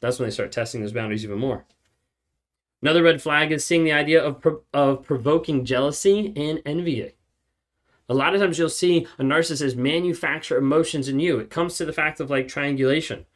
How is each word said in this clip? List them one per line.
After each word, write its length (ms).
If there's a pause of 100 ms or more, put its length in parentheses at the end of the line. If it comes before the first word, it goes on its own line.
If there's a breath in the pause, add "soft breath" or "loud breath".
That's 180
when 100
they 40
start 200
testing 300
those 100
boundaries 320
even 140
more. 260 (1160)
Another 200
red 200
flag 300
is 120
seeing 200
the 80
idea 300
of 180
pro-, 220 (120)
of 280
provoking 600
jealousy 720
and 300
envy. 460 (960)
A 60
lot 200
of 60
times 180
you'll 100
see 380 (120)
a 40
narcissist 540
manufacture 840
emotions 500
in 100
you. 200
It 120
comes 260
to 100
the 80
fact 260
of, 100
like, 160
triangulation. 800 (120)